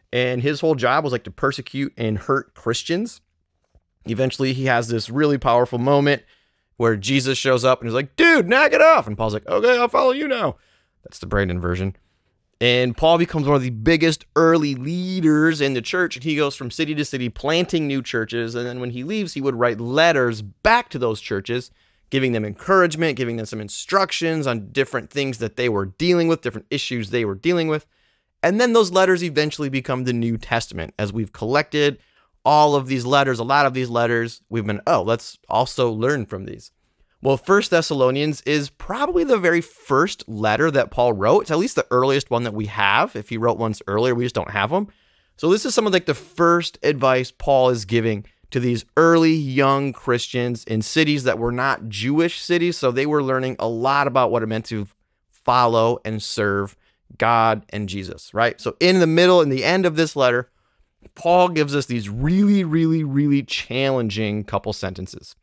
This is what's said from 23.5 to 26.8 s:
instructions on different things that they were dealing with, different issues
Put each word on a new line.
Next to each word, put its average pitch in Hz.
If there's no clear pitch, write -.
instructions 165
on 113
different 131
things 135
that 113
they 123
were 98
dealing 170
with, 165
different -
issues 120